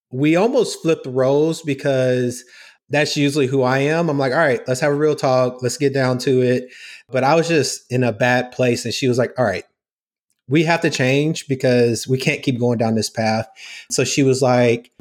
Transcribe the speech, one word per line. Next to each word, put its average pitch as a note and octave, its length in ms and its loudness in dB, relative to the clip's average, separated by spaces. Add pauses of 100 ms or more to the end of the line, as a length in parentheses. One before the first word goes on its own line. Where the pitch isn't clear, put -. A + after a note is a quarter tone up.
(100)
we D3 240 0
almost A3 460 0
flipped D#3+ 260 -2
roles C#3 540 0
because B2+ 800 -2 (460)
that's D3 300 0
usually C#3+ 300 2
who C3+ 140 0
I C3 180 2
am. D#3+ 280 0
I'm C#3+ 100 -2
like, C3+ 140 0
"All D3 60 0
right, C#3 280 0
let's B2+ 140 -2
have D3 120 2
a C#3+ 40 0
real D3+ 200 0
talk. B2+ 460 0
Let's A#2+ 140 -4
get C#3 160 0
down B2+ 260 0
to B2+ 220 2
it." B2 280 0 (420)
But B2+ 120 0
I C#3 120 4
was E3 140 2
just D#3+ 340 0 (100)
in B2 100 0
a A#2+ 100 2
bad B2 400 0
place. B2 340 0
And G#2+ 80 -6
she C3 140 -2
was A#2+ 100 2
like, A#2 200 -2
"All B2 60 0
right, F#2 200 -2 (840)
we D#3 140 2
have E3 200 0
to D#3+ 80 0
change C#3+ 580 0
because B2 580 0
we C3 120 0
can't - 260 -4
keep B2 160 -2
going A#2+ 180 0
down A2+ 160 0
this G#2+ 160 -2
path." A2 380 -2 (420)
So C3+ 140 -2
she C#3+ 180 0
was C3 180 2
like, B2 600 2